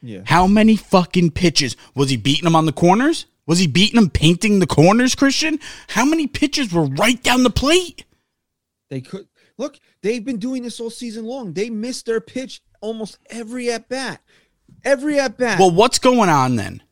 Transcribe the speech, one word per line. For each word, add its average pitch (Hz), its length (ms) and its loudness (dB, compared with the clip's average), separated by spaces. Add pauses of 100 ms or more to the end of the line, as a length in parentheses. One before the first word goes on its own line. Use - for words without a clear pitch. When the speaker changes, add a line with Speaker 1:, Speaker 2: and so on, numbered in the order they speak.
Speaker 1:
Yeah. 104 240 -14
Speaker 2:
How 165 200 4
many 214 300 4
fucking 180 560 2
pitches? 160 460 -2 (180)
Was 135 140 0
he 131 80 0
beating 131 260 -2
them 165 140 2
on 160 80 2
the 151 80 0
corners? 233 540 2 (180)
Was 170 140 0
he 185 80 2
beating 175 280 2
them 214 140 4
painting 175 500 2
the 170 80 2
corners, 220 480 4
Christian? 311 420 0 (300)
How 220 160 -2
many 311 240 0
pitches 277 460 -4
were 170 100 2
right 185 400 0
down 254 200 0
the 247 60 2
plate? 339 540 -2 (880)
Speaker 1:
They 135 120 -10
could, 190 260 -16 (300)
look, 277 220 -10 (240)
they've 226 200 -4
been 247 140 -6
doing 254 240 -6
this 240 180 -12
all 226 120 -10
season 226 340 -12
long. 233 280 -10
They 208 180 -6
missed 226 340 -8
their 226 160 -4
pitch 262 400 -12 (200)
almost 220 360 -12 (140)
every 240 400 -8
at 226 180 -8
bat. 247 320 -8 (600)
Every 277 360 0
at 262 180 -2
bat. 226 220 -2
Speaker 2:
Well, 190 120 6
what's 214 260 2
going 240 320 4
on 131 260 2
then? 98 360 -8